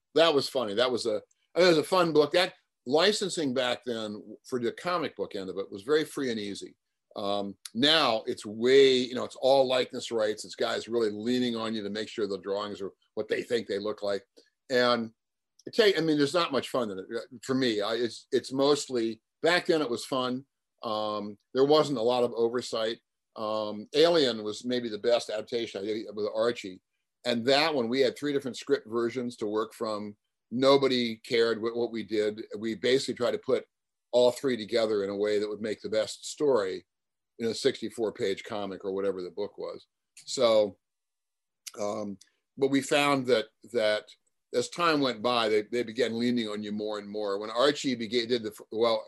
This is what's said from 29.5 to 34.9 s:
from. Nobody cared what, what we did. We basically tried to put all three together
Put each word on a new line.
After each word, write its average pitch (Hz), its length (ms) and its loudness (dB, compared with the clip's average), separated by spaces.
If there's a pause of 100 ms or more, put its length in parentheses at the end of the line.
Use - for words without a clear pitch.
from. 107 420 -8 (340)
Nobody 127 680 4 (120)
cared 113 320 2
what, 117 160 -4
what 117 160 -2
we 113 120 -6
did. 107 360 -2 (180)
We 110 160 -6
basically 123 400 0
tried 113 180 -2
to 107 60 -2
put 117 260 -2 (480)
all 123 180 6
three 127 260 -2
together 107 480 0